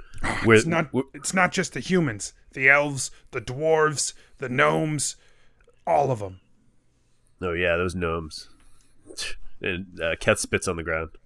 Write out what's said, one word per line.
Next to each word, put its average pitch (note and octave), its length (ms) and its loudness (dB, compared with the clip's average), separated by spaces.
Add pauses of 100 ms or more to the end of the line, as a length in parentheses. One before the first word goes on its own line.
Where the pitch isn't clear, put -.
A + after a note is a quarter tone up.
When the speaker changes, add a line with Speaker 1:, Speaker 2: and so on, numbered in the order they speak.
(460)
Speaker 1:
we're, A2 100 10
Speaker 2:
It's A2+ 100 8
not, E3 280 -2
Speaker 1:
we're B2+ 100 0 (100)
Speaker 2:
it's C#3+ 200 -8
not F3+ 180 2
just - 220 -4
the D3 60 -8
humans. C3+ 540 0 (200)
The C3+ 160 4
elves, C#3+ 420 2 (200)
the B2+ 100 -6
dwarves, D3+ 720 0 (240)
the B2+ 120 -8
gnomes, D3+ 680 0 (720)
all D3+ 240 2
of A2 100 -4
'em. F#2 180 -12 (1000)
Speaker 1:
Oh, F2+ 120 -2
yeah, E2+ 240 2
those F2+ 180 0
gnomes. E2 540 -6 (1120)
And, F2+ 400 -6
uh, E2 180 -2
Keth - 200 2
spits - 280 -2
on F2+ 80 -2
the E2 80 -6
ground. D#2+ 280 -4 (140)